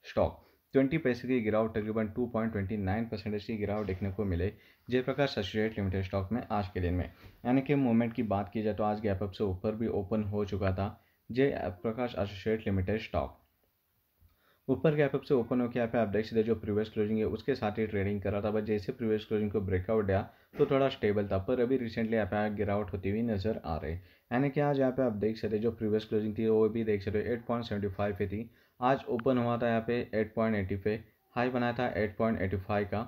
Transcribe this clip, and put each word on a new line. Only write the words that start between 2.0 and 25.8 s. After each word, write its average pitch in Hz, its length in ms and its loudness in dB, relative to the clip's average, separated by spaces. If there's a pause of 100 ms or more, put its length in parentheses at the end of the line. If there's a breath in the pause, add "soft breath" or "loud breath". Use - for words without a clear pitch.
टू 120 180 -2
पॉइंट 113 260 -2
ट्वेंटी 101 260 -2
नाइन 101 260 0
परसेंटेज 104 400 -6
की 117 120 -6
गिरावट 101 300 -2
देखने 95 260 -2
को 107 120 -2
मिले 92 280 0 (360 soft breath)
जयप्रकाश 131 420 0
एसोसिएट 107 480 -2
लिमिटेड 95 260 0
स्टॉक 95 280 -2
में 120 180 -2
आज 104 180 0
के 92 120 -4
दिन 87 140 0
में। 87 100 0 (400 loud breath)
यानी 127 180 4
कि 147 140 2
मूवमेंट 117 380 4
की 127 100 -2
बात 101 280 0
की 110 100 -2
जाए 104 120 0
तो 107 100 0
आज 107 160 0
गैप 101 220 0
अप 98 80 -4
से - 140 -4
ऊपर 101 300 -2
भी 113 160 -2
ओपन 101 340 0
हो 104 200 0
चुका 95 280 0
था 98 160 0 (420 soft breath)
जयप्रकाश 117 840 0
एसोसिएट 104 520 -2
लिमिटेड 98 340 0
स्टॉक। - 380 -4 (1300 soft breath)
ऊपर 143 260 4
गैप 147 200 2
अप 139 80 0
से - 120 2
ओपन 123 260 2
होकर 120 180 0
यहाँ 117 100 0
पे 120 100 0
आप 110 100 2
देख 104 160 0
सकते 113 140 0
हैं 110 80 4
जो 113 100 2
प्रीवियस 104 320 -2
क्लोजिंग 110 300 0
है 107 80 2
उसके 127 280 -2
साथ 107 240 -2
ही 110 80 2
ट्रेडिंग 101 360 0
कर 98 100 -2
रहा 101 80 0
था, 104 120 0
but 107 120 0
जैसे 107 280 -2
प्रीवियस 107 320 0
क्लोजिंग 107 260 0
को 107 120 0
ब्रेकआउट 95 440 0
दिया 95 160 2 (360 loud breath)
तो 143 80 6
थोड़ा 135 240 4
स्टेबल 104 380 0
था, 98 100 0
पर 123 220 0
अभी 127 180 2
recently 113 360 -2
यहाँ 107 120 2
पे 104 300 0
गिरावट 101 360 0
होती 95 180 -2
हुई 110 140 0
नजर 110 400 0
आ 80 120 -4
रही 76 160 -4
है। 90 100 -6 (280 soft breath)
यानी 135 200 2
कि 147 100 -2
आज 143 200 2
यहाँ 131 120 2
पे 131 100 0
आप 123 120 2
देख 107 220 0
सकते 110 200 -2
हैं 107 60 0
जो 117 100 2
प्रीवियस 107 320 0